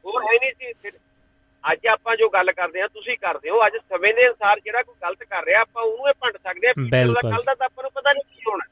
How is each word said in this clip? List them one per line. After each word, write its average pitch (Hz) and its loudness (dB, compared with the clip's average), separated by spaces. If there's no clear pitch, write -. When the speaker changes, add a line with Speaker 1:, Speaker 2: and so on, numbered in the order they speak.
Speaker 1:
ਹੋਰ 440 -2
ਹੈ 440 4
ਨਹੀਂ 269 -2
ਸੀ। 480 -14
ਫਿਰ 403 -12
ਅੱਜ 165 -2
ਆਪਾਂ 226 0
ਜੋ 220 4
ਗੱਲ 185 2
ਕਰਦੇ 180 -4
ਹਾਂ, 208 -2
ਤੁਸੀਂ 214 -8
ਕਰਦੇ 156 -6
ਹੋ, 214 4
ਅੱਜ - 0
ਸਮੇਂ 196 -2
ਦੇ 247 6
ਅਨੁਸਾਰ 214 2
ਜਿਹੜਾ 226 -4
ਕੋਈ - -14
ਗਲਤ 185 -6
ਕਰ 180 -8
ਰਿਹਾ, 196 4
ਆਪਾਂ 233 -4
ਉਹਨੂੰ 233 -2
ਇਹ 277 2
ਭੰਡ 233 -4
ਸਕਦੇ 185 -4
ਹਾਂ। 254 2
Speaker 2:
ਬਿਲਕੁਲ। 120 2
Speaker 1:
ਕੱਲ੍ਹ - -2
ਦਾ 269 0
ਤਾਂ 262 -4
ਆਪਾਂ 508 -10
ਨੂੰ 539 -8
ਪਤਾ 554 0
ਨਹੀਂ 554 -4
ਕੀ - -20
ਹੋਣਾ। 165 -6